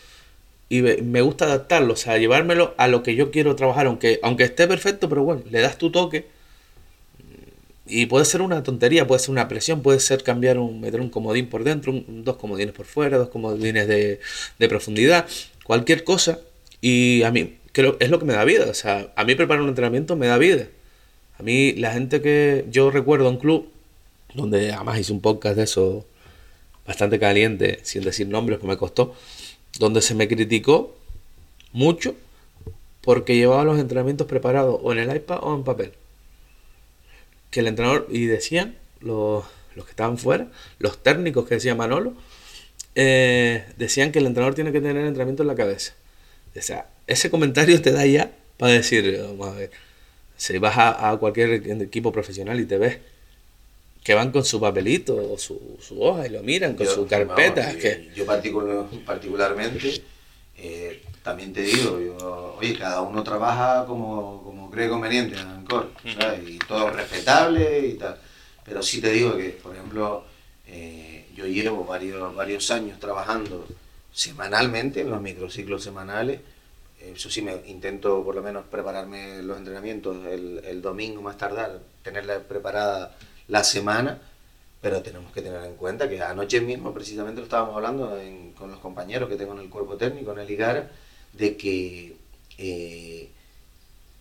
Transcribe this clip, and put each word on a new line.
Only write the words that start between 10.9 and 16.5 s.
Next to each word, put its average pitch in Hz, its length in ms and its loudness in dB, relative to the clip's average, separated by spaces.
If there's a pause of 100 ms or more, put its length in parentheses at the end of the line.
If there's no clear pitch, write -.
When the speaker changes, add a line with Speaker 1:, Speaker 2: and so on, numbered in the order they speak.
Speaker 1:
un 123 80 -4
comodín 113 380 -2
por 113 180 -4
dentro, 143 260 0
un, 113 320 -8
dos 123 140 -2
comodines 101 360 -4
por - 120 -16
fuera, 139 320 2
dos 123 100 4
comodines 110 580 0
de, 104 360 2 (380)
de 113 100 6
profundidad, 110 580 4 (380)
cualquier 120 400 4
cosa. 175 340 2 (400)